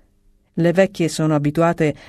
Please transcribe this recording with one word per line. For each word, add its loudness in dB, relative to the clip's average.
Le 0
vecchie 0
sono -2
abituate 0